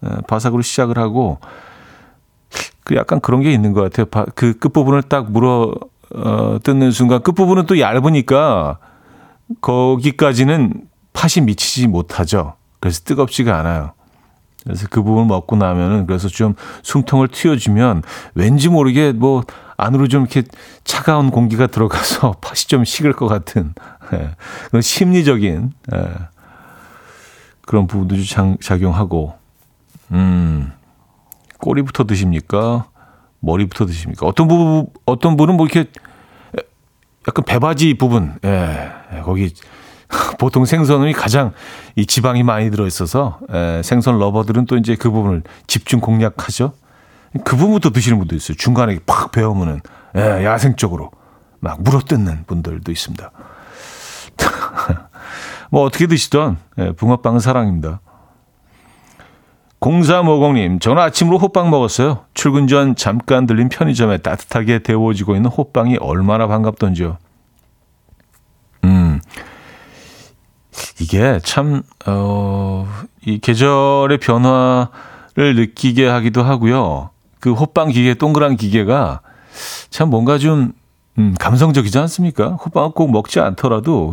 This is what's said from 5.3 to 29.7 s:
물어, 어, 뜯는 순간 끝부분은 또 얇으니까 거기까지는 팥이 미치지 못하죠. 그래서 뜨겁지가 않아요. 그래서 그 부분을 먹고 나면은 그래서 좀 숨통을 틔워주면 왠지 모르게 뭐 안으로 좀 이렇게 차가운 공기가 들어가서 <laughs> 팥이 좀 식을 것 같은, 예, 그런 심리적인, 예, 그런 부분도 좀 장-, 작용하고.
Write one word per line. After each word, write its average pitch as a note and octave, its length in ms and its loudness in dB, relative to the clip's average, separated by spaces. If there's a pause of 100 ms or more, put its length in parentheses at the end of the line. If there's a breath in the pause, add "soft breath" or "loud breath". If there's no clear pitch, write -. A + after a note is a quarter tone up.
물어, A#2 420 2 (420)
어, A2 480 -2
뜯는 C3+ 280 2
순간 B2 320 2
끝부분은 F#3 440 2
또 F3+ 140 2
얇으니까 B2+ 1000 2 (800 soft breath)
거기까지는 C3 1200 2 (280)
팥이 E3 320 2
미치지 A#2 440 0
못하죠. E2+ 640 -2 (260)
그래서 F2 240 -4
뜨겁지가 B2 540 0
않아요. D#2+ 340 -4 (720 soft breath)
그래서 F#2 260 -8
그 A2 120 0
부분을 A2 240 2
먹고 G#2+ 300 0
나면은 F#2 500 0
그래서 F#2 220 -2
좀 G#2 260 -2 (280 loud breath)
숨통을 C3 460 0
틔워주면 A2+ 760 2 (320 loud breath)
왠지 C3 340 4
모르게 C#3+ 440 4
뭐 B2 300 2 (340 loud breath)
안으로 C3 320 2
좀 C#3 140 2
이렇게 B2+ 200 0 (420 loud breath)
차가운 C#3+ 460 0
공기가 A#2+ 360 2
들어가서 G#2+ 720 -2
<laughs> - 20 -20
팥이 - 160 -12 (120)
좀 B2+ 160 2
식을 D3 280 -2
것 - 160 -4
같은, F#2+ 460 -2 (380 loud breath)
예, D#2 220 -6 (340 loud breath)
그런 A2+ 140 0
심리적인, C3 920 0 (220)
예, F2+ 100 -4 (1600 loud breath)
그런 G2+ 240 0
부분도 F#2+ 300 -2
좀 G2 80 -2
장-, F#2+ 360 0
작용하고. F2 760 -2 (800)